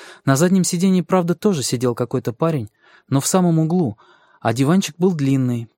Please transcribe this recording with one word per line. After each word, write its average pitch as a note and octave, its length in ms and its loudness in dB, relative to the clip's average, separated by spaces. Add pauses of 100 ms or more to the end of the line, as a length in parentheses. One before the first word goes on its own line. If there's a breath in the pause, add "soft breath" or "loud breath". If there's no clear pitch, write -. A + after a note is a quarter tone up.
(260 loud breath)
На C3+ 100 2
заднем F3+ 280 2
сиденье, F#3 400 0
правда, F3 320 0
тоже F#3 260 0
сидел A#2+ 320 -2
какой-то A#2+ 400 -4
парень, D#3 360 -4 (400 soft breath)
но C#3 120 0
в - 60 -4
самом F3 320 2
углу, D#3+ 400 0 (420 soft breath)
а A2+ 120 0
диванчик D3 440 0
был F#3 160 2
длинный, C3 640 -2